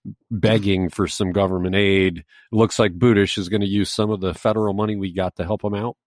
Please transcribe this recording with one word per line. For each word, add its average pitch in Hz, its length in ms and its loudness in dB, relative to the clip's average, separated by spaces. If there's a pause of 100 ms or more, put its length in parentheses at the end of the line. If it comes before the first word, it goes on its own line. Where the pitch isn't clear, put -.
(300)
begging 98 600 0
for 95 180 -2
some 92 240 -2
government 92 440 0
aid. 98 440 2
It - 360 -12
looks 110 220 2
like 90 220 0
Budish 104 400 4
is 87 100 -4
gonna 101 160 0
use 98 240 0
some 107 220 -2
of 101 100 -4
the 90 140 -2
federal 107 400 -2
money 107 200 -2
we 98 160 -6
got 92 260 -4
to 90 60 -4
help 104 220 -4
'em 104 80 -2
out. 107 340 -6